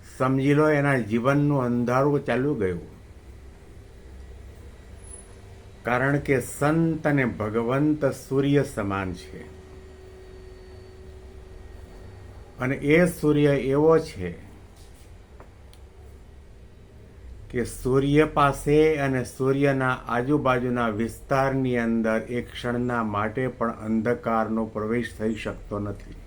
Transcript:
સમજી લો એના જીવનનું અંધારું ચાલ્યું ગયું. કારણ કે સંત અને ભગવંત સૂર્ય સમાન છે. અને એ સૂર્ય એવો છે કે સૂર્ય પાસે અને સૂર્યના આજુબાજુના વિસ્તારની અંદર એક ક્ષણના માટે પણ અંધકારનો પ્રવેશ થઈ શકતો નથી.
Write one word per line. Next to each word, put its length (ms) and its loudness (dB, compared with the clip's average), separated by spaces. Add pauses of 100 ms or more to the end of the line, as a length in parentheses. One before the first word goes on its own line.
(180)
સમજી 400 4
લો 180 6
એના 240 2 (100)
જીવનનું 540 2
અંધારું 640 2
ચાલ્યું 320 0
ગયું. 260 -2 (3000)
કારણ 300 2 (120)
કે 180 4
સંત 640 0
અને 160 4 (140)
ભગવંત 640 0 (180)
સૂર્ય 500 2
સમાન 400 -2 (100)
છે. 220 -16 (3250)
અને 120 0 (200)
એ 20 8 (200)
સૂર્ય 360 4 (200)
એવો 180 6 (140)
છે 260 -8 (3250)
કે 220 -2
સૂર્ય 520 4 (120)
પાસે 420 4 (260)
અને 160 0 (120)
સૂર્યના 640 2 (180)
આજુબાજુના 880 2
વિસ્તારની 800 0
અંદર 340 2 (220)
એક 140 -8
ક્ષણના 580 -2
માટે 340 -2 (140)
પણ 180 -2 (120)
અંધકારનો 720 0 (140)
પ્રવેશ 420 -2
થઈ 240 -2
શકતો 400 -6
નથી. 440 -10